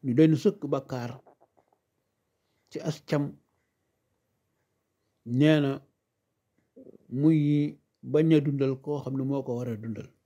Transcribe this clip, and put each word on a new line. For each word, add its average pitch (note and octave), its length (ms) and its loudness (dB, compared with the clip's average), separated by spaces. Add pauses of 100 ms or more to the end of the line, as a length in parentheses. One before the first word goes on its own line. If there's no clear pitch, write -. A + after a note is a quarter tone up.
Ñu C3 100 -2
doy D#3 140 6
na D#3+ 80 4
sëkk G3 340 -2
bàkkaar C3 500 -8 (1500)
ci - 100 -10
as - 260 -6
cam, C#3+ 300 -2 (1900)
nee D3 340 4
na C#3 220 -2 (1300)
muy D3 680 2 (260)
bañ D#3 300 2
a D#3 60 8
dundal C3+ 420 -2
koo D3 200 -8
xam C3 160 -8
ne C3+ 60 -4
moo C3+ 200 -4
ko C3+ 140 -6
war B2 120 -6
a A2+ 60 -6
dundal. A2 320 -12 (180)